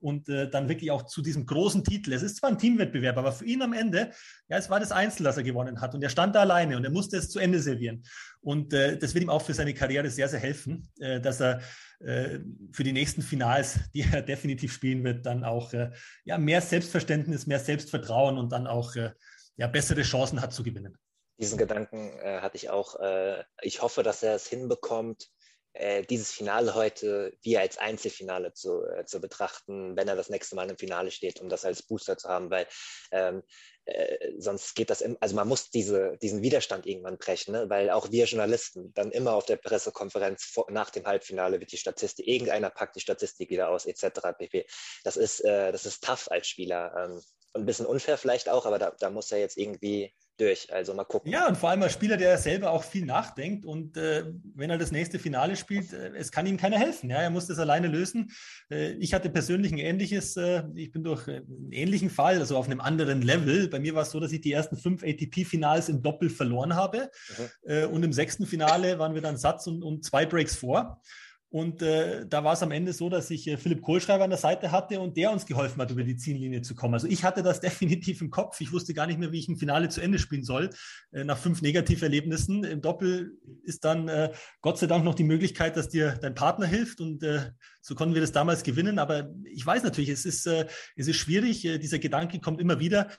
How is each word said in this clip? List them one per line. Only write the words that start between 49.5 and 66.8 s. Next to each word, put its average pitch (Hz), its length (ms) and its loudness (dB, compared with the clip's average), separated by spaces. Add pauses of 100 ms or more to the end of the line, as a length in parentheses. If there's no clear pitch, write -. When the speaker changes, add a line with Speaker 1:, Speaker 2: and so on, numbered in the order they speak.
Speaker 2:
irgendwie 104 560 -2 (240)
durch. 98 340 2
Also 92 220 -2
mal 98 100 -4
gucken. - 260 -2
Speaker 1:
Ja, 330 160 4
und 196 120 4
vor 170 100 2
allem 196 140 4
als 175 100 4
Spieler, 208 240 2
der 180 220 6
selber 180 320 0
auch 160 120 2
viel 190 220 -4
nachdenkt 175 640 -4
und, 160 320 -8
äh, 160 260 0 (300)
wenn 143 160 -6
er 165 80 2
das 165 120 -2
nächste 170 280 -2
Finale 156 380 0
spielt, 202 360 -4
äh, - 240 -10
es - 160 -8
kann 165 140 0
ihm 196 100 2
keiner 202 220 4
helfen. 233 320 0
Ja, 139 100 2
er 175 80 2
muss 175 200 -2
das 165 100 -4
alleine 165 300 4
lösen. 185 440 0 (380)
Äh, 151 220 -2
ich 156 200 0
hatte 180 160 2
persönlich 175 420 2
ein 160 60 0
ähnliches, 185 640 -2
äh, 175 240 2 (120)
ich 160 180 -10
bin 160 120 -4
durch, 147 240 -2
äh, 135 140 -8
einen 135 300 -14
ähnlichen 180 360 0
Fall, 175 300 6
also 135 180 2
auf 127 80 2
einem 131 160 -2
anderen 139 400 2
Level. 165 480 4
Bei 139 120 -4
mir 160 140 -2
war 156 100 2
es - 80 -6
so, 156 60 -4
dass 156 140 -2
ich 160 80 -4
die 147 120 0
ersten 151 260 0
fünf 180 240 0
A-T-P-Finals 160 880 0
im 135 120 2
Doppel 151 280 2
verloren 131 440 0
habe. 202 360 0 (180)